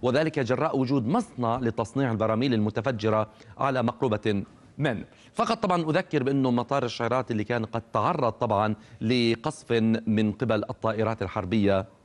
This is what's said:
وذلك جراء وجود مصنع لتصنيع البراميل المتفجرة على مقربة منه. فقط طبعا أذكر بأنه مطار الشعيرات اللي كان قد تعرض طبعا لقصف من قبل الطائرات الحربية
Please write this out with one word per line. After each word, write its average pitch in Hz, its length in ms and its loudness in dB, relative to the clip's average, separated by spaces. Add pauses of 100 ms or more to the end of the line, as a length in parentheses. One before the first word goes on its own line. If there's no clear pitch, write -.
وذلك 147 360 2
جراء 131 400 0
وجود 131 280 0
مصنع 127 520 -2
لتصنيع 120 540 -2
البراميل 110 420 0
المتفجرة 107 720 0 (300)
على 131 240 0
مقربة 107 640 0 (340)
منه. 127 260 -2 (280)
فقط 233 300 -2
طبعا 180 200 0
أذكر 156 400 -2
بأنه 135 280 0
مطار 123 340 0
الشعيرات 120 460 -2
اللي 107 140 -2
كان 120 200 -2
قد 113 180 -6 (100)
تعرض 120 400 0
طبعا 107 420 0 (260)
لقصف 120 720 0 (340)
من 107 260 2
قبل 110 320 0
الطائرات 110 580 -2
الحربية 98 640 0 (180)